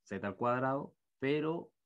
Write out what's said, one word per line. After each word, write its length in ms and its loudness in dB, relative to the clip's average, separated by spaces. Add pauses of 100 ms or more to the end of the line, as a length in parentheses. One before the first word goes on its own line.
z 220 -6
al 100 -4
cuadrado, 600 0 (240)
pero 500 0 (160)